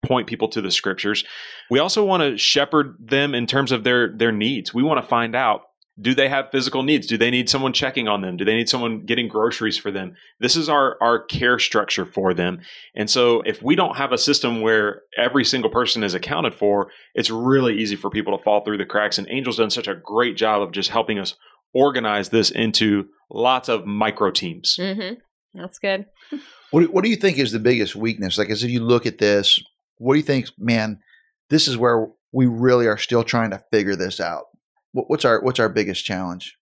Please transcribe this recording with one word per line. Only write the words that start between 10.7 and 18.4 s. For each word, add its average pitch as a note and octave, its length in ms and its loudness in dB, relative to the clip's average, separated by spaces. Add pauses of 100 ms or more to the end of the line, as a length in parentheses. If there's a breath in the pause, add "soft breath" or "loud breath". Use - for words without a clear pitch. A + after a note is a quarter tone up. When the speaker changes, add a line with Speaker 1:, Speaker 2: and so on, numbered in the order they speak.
Speaker 1:
our A#2 240 2
care B2 320 0
structure G#2 480 0
for F#2 300 0
them. F2 240 -2 (360 loud breath)
And G#2+ 140 -4
so A#2+ 320 4
if G#2+ 220 -4
we C#3 120 4
don't E3 220 0
have C3+ 140 -2
a B2 80 0
system B2 420 0
where G#2+ 400 2 (160)
every B2 260 2
single A#2 280 0
person A#2 320 0
is F#2+ 100 -2
accounted F#2 400 -4
for, G2+ 360 0 (260 loud breath)
it's A#2 160 -2
really A#2+ 480 2
easy G#2 160 -2
for G2 160 -6
people G#2 260 -2
to - 60 -10